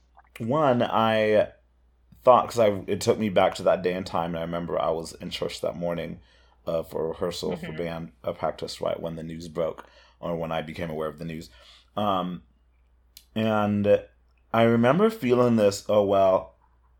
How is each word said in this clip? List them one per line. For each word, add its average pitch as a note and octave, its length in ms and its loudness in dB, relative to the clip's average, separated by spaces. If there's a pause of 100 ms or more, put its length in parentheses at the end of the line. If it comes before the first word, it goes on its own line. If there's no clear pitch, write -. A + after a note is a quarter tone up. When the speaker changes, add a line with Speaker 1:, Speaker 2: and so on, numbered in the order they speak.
(380)
Speaker 1:
one, B2 460 0
I A2 640 2 (760)
thought, B2 280 6
'cause A#2 80 -4
I, G#2 280 2
it G2 140 -4
took - 180 2
me G#2+ 120 -2
back F#2 240 2
to - 80 -10
that F2+ 180 2
day F2+ 140 -2
and F#2+ 100 -6
time, F2 300 -4
and E2 60 -6
I - 20 -6
remember E2+ 360 -6
I D#2+ 120 0
was E2 240 -6
in F2 160 -12
church - 320 -8
that E2+ 120 -4
morning, E2+ 460 -6 (460)
uh, E2 160 -2
for D#2+ 260 -6
rehearsal F2 480 -6
for E2+ 120 -12
Speaker 2:
Mm-hmm. D#2+ 100 -12
Speaker 1:
band, E2 340 -8 (100)
uh, F#2 100 -6
practice, - 500 -8
right - 180 -4
when E2 160 -8
the D#2+ 60 -10
news E2 260 -12
broke, D#2+ 380 -6 (340)
or E2+ 160 -6
when E2 160 -6
I D#2+ 80 -4
became D#2+ 300 -8
aware D#2 180 -6
of D2 100 -12
the D#2+ 60 -12
news. E2 240 -12 (480)
Um, F#2 460 -2 (920)
and G#2 680 2 (500)
I A2+ 100 4
remember A#2+ 460 4
feeling B2 480 2
this, G2+ 320 4
Oh, G#2 160 6
well, G2 520 4 (420)